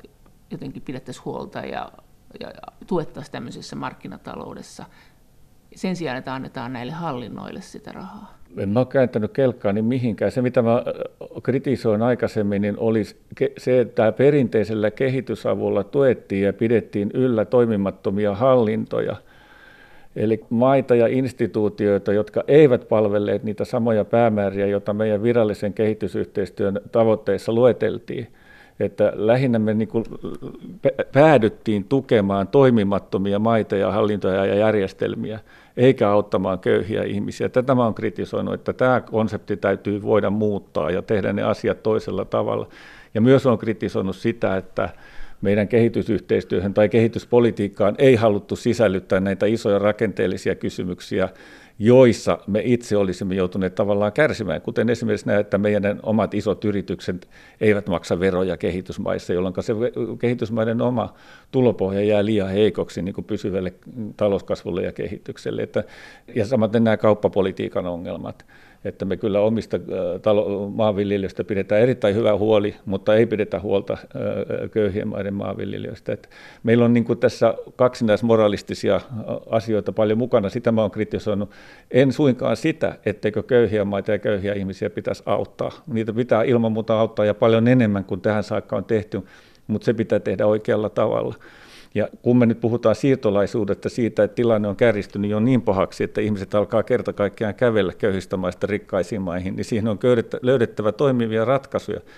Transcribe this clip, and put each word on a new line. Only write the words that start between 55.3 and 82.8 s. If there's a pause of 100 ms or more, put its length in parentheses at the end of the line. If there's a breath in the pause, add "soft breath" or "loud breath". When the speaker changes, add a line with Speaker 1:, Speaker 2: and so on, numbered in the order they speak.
Speaker 2:
että
meidän
omat
isot
yritykset (320 loud breath)
eivät
maksa
veroja
kehitysmaissa,
jolloin
se
ve-, (280)
kehitysmaiden
oma (380 loud breath)
tulopohja
jää
liian
heikoksi
niin
kuin
pysyvälle (440)
talouskasvulle
ja
kehitykselle.
Että, (520 loud breath)
ja
samaten
nämä
kauppapolitiikan
ongelmat, (400 soft breath)
että
me
kyllä
omista,
ö,
talo-,
maanviljelijöistä
pidetään
erittäin
hyvä
huoli, (100)
mutta
ei
pidetä
huolta, (180)
ö,
köyhien
maiden
maanviljelijöistä.
Et (340 loud breath)
meillä
on
niin
kuin
tässä (220)
kaksinaismoralistisia,
ö, (500)
asioita
paljon
mukana.
Sitä
mä
oon
kritisoinut. (420 loud breath)
En
suinkaan
sitä, (100)